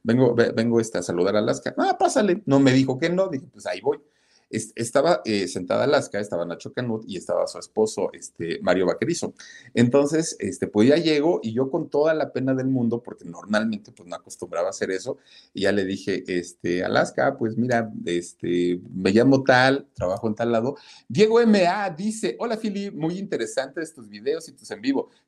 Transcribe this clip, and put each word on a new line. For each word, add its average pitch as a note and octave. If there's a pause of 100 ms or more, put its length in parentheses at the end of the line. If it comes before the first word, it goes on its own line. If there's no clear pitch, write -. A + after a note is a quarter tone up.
vengo, A#2+
ve-, A#2
vengo, A#2
este, A2
a F2
saludar F2+
a G#2+
Alaska". C3
"Ah, F#4
pásale". G#3
No C#3
me C3
dijo C3
que E3
no, F#3
dije, C#3
"Pues G#2
ahí F#2
voy". C3+ (500)
Es-, G#2+
estaba, C#3
eh, G2+
sentada G#2
Alaska, C3+
estaba F#2+
Nacho E2+
Canut A#2
y F#2+
estaba F2
su -
esposo, G#2
este, E2
Mario F#2
Vaquerizo. F#2+ (400)
Entonces, C#3+
este, G2
pues G#2
ya D3+
llego D#3+
y A2
yo C3+
con D#3
toda D3+
la D3
pena C3
del C3
mundo, A#2+
porque -
normalmente, G#2+
pues, F2
no E2+
acostumbraba E2+
a G2
hacer G2+
eso, F#2+ (380)
y -
ya G2
le G2+
dije, F#2+ (160)
este, F2
"Alaska, C3
pues A2
mira, A#2 (140)
este, F2 (160)
me F#2
llamo C3
tal, C3
trabajo F#2+
en G#2+
tal A#2
lado". A2+ (320)
Diego G#3+
M G#3
A G3
dice, G3+
"Hola, A3+
Fili, G3+
muy E3+
interesantes C#3
tus A2
videos B2
y C#3+
tus -
en G2
vivo. C3 (200)